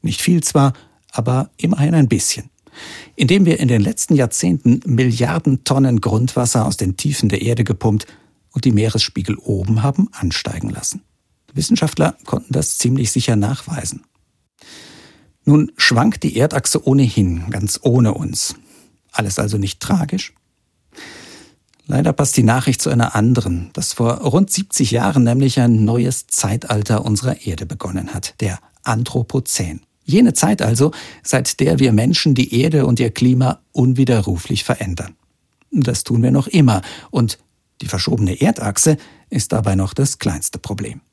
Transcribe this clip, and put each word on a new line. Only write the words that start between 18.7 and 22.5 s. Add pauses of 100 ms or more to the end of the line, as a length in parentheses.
Alles
also
nicht
tragisch? (1500)
Leider
passt
die
Nachricht